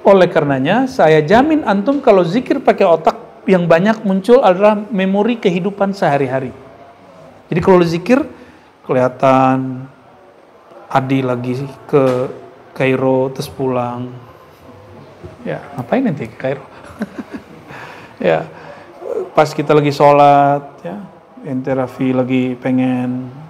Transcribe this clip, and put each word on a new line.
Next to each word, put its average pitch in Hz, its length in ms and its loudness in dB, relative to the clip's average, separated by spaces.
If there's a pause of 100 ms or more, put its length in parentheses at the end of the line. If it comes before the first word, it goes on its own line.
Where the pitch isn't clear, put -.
Oleh 190 320 6
karenanya, 151 580 0
saya 156 320 4
jamin 269 400 2
antum 226 400 -2
kalau 196 240 4
zikir 247 320 -2
pakai 208 300 2
otak, - 420 0 (140)
yang 175 240 2
banyak 190 360 2
muncul 196 360 2
adalah 208 360 4 (120)
memori 202 480 -2
kehidupan 196 560 -2
sehari-hari. 135 600 -2 (1000)
Jadi 170 80 -2
kalau 180 240 4
zikir, 170 340 0 (680)
kelihatan 131 1000 0 (1040)
Adi 131 320 -2
lagi 127 400 -4 (240)
ke 131 400 0 (480)
Kairo, 131 560 -2
terus 139 160 -12
pulang. 123 640 -6 (1300)
Ya, 151 160 -8 (160)
ngapain 202 260 -4
nanti 147 240 -4
ke - 100 -20
Kairo? - 300 -8
<laughs> - 80 -20 (1500)
Ya, 165 240 -2 (880)
pas 151 160 2
kita 147 240 -4
lagi 147 240 4
sholat, 143 640 4 (240)
ya, 190 160 -12 (400)
ente 135 320 -6
Raffi 131 400 -4
lagi 127 400 -2
pengen 127 800 -4 (180)